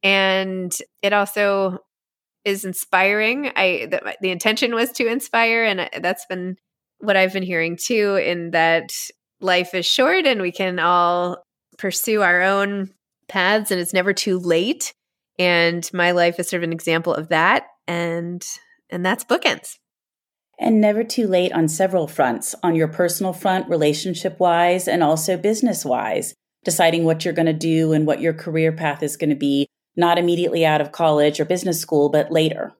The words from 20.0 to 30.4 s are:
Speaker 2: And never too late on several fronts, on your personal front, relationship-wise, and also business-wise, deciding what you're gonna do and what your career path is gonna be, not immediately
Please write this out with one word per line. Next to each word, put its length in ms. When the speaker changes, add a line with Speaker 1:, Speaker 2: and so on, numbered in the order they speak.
Speaker 2:
And 220
never 240
too 220
late 260
on 160
several 400
fronts, 540
on 120
your 140
personal 460
front, 340
relationship-wise, 1200
and 140
also 340
business-wise, 960
deciding 400
what 180
you're 120
gonna 180
do 400
and 140
what 160
your 100
career 400
path 300
is 160
gonna 180
be, 300
not 180
immediately 480